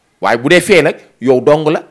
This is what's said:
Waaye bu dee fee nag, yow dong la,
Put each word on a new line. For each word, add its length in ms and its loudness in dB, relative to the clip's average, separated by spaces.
Waaye 160 0
bu 120 -6
dee 120 4
fee 200 2
nag, 140 -2
yow 200 0
dong 300 0
la, 200 -6